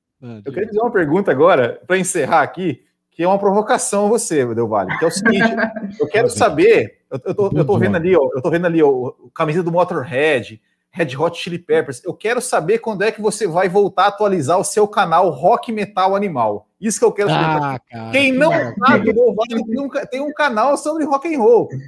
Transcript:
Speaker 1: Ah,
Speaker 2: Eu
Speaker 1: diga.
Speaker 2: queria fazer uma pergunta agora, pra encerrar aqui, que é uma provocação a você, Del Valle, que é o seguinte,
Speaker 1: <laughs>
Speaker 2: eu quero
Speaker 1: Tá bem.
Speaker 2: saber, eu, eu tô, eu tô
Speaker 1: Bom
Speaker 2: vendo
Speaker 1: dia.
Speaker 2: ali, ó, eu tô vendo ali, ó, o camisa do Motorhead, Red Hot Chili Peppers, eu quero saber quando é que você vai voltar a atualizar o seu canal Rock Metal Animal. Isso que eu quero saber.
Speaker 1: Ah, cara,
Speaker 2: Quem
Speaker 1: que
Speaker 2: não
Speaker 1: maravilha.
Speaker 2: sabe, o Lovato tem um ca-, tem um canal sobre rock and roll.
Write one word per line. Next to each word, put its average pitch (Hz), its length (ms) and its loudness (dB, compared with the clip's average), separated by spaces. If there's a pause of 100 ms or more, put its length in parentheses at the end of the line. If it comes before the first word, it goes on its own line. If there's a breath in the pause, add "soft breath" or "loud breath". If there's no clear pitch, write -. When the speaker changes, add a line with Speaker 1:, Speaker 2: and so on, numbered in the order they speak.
(220)
Speaker 1:
Ah, 131 60 -16
Speaker 2:
Eu 117 80 -14
Speaker 1:
diga. 107 160 -14
Speaker 2:
queria 190 160 -6
fazer 208 120 -2
uma 233 120 0
pergunta 185 400 0
agora, 139 560 2
pra 185 100 0
encerrar 170 460 0
aqui, 165 400 -6 (260)
que - 140 -8
é 175 40 0
uma 196 120 2
provocação 208 680 0
a 208 40 2
você, 180 440 0
Del 117 140 -2
Valle, 101 320 -2
que - 40 -6
é 160 40 4
o 170 40 0
seguinte, 196 300 0
Speaker 1:
<laughs> 226 580 -4
Speaker 2:
eu 214 80 -2
quero 220 200 0
Speaker 1:
Tá - 60 -6
bem. - 40 -8
Speaker 2:
saber, 170 600 4 (120)
eu, 135 160 -8
eu 185 100 -4
tô, - 100 0
eu - 40 0
tô 151 140 0
Speaker 1:
Bom 190 160 0
Speaker 2:
vendo 190 200 0
Speaker 1:
dia. 170 120 0
Speaker 2:
ali, 180 40 6
ó, 147 200 4
eu 131 80 -4
tô 165 80 -2
vendo 170 160 0
ali, 165 160 2
ó, 143 60 6
o 127 440 -4
camisa 160 300 -2
do 170 80 -4
Motorhead, 151 880 -2 (320)
Red 139 240 -4
Hot 165 200 -2
Chili 175 200 -8
Peppers, 156 460 -2
eu 170 100 -6
quero 233 280 -4
saber 220 380 0
quando 214 220 -6
é 214 100 0
que 214 100 -8
você 214 260 -2
vai 180 220 0
voltar 202 360 2
a - 20 6
atualizar 190 520 0
o 185 40 0
seu 208 240 2
canal 180 420 2
Rock 175 420 0
Metal 196 440 -2
Animal. 123 520 -2 (140)
Isso 202 180 -4
que 240 60 2
eu 214 80 4
quero 202 160 0
saber. 156 340 0
Speaker 1:
Ah, 135 160 -4
cara, 113 320 -14
Speaker 2:
Quem 269 220 2
Speaker 1:
que 254 40 0
Speaker 2:
não 302 120 4
Speaker 1:
maravilha. 311 260 -2 (100)
Speaker 2:
sabe, 277 260 2
o 202 40 0 (100)
Lovato 226 400 -2
tem 226 140 -4
um 277 100 -6
ca-, - 160 -6
tem 262 160 -8
um 294 120 -6
canal 277 440 0
sobre 311 280 -4
rock 277 280 -2
and 294 60 -2
roll. 214 300 4 (180)